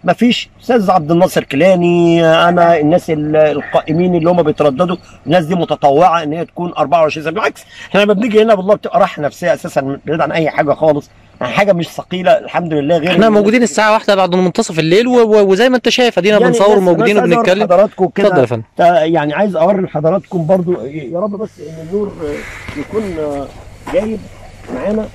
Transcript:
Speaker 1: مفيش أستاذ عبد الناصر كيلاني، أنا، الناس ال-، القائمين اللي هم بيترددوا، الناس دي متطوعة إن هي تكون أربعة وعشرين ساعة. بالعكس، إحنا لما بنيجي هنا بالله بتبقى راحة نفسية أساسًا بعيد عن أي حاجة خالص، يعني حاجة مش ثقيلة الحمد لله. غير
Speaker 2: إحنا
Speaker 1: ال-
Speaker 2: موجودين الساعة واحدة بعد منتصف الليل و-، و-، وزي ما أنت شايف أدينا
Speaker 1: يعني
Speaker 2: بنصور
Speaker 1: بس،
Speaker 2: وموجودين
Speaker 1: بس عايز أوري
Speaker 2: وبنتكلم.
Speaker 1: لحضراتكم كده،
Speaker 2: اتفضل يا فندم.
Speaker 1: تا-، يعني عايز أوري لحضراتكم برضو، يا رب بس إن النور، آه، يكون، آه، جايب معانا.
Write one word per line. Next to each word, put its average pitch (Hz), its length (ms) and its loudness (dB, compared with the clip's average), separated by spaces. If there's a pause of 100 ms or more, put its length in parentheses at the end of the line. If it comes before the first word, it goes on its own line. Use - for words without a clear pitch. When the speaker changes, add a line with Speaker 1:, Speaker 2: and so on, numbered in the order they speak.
Speaker 1:
مفيش 220 420 0 (140)
أستاذ 220 280 0
عبد 160 200 0
الناصر 170 340 2
كيلاني، 170 800 2
أنا، 170 540 2
الناس 165 300 0
ال-، 151 260 -2
القائمين 160 760 0
اللي 165 160 2
هم 175 120 2
بيترددوا، 151 540 0 (300)
الناس 165 180 2
دي 160 100 -4
متطوعة 160 680 2
إن 147 100 -8
هي 165 120 -6
تكون 175 340 -10
أربعة 156 220 0
وعشرين 151 240 -2
ساعة. 160 100 -6
بالعكس، 269 300 -6 (240)
إحنا 190 120 0
لما 208 120 2
بنيجي 214 300 2
هنا 220 120 4
بالله 196 200 2
بتبقى 190 260 -2
راحة 170 220 -2
نفسية 156 320 -2
أساسًا 139 520 -6
بعيد 160 140 -4
عن 156 120 -2
أي 160 180 0
حاجة 143 220 0
خالص، 147 380 0 (300)
يعني 123 120 -6
حاجة 190 200 0
مش 170 160 -2
ثقيلة 180 440 -4
الحمد 156 400 -2
لله. 151 260 0
غير 160 120 -2
Speaker 2:
إحنا 185 160 2
Speaker 1:
ال- 220 60 2
Speaker 2:
موجودين 208 300 2
الساعة 214 300 0
واحدة 214 220 0
بعد 185 200 0
منتصف 185 440 -2
الليل 170 280 2
و-، 247 160 4
و-، 208 280 4
وزي 208 180 2
ما 254 80 2
أنت 240 120 0
شايف 233 300 0
أدينا 208 200 2
Speaker 1:
يعني 240 140 4
Speaker 2:
بنصور 208 220 4
Speaker 1:
بس، 202 40 4
Speaker 2:
وموجودين 185 360 2
Speaker 1:
بس 208 60 2
عايز 170 120 2
أوري 170 40 2
Speaker 2:
وبنتكلم. 190 280 2
Speaker 1:
لحضراتكم 185 500 2
كده، 202 120 0
Speaker 2:
اتفضل 180 140 2
يا 123 60 2
فندم. 113 160 -6 (140)
Speaker 1:
تا-، 180 60 0 (200)
يعني 156 320 0
عايز 185 220 -2
أوري 185 260 0
لحضراتكم 160 640 -4
برضو، 175 380 0
يا 156 360 -8
رب 208 100 -4
بس 202 200 -10 (100)
إن 160 280 -16
النور، 202 200 -4
آه، 156 720 -12
يكون، 214 220 -6 (160)
آه، 143 280 -6 (460)
جايب 214 260 -4 (560)
معانا. 208 400 -6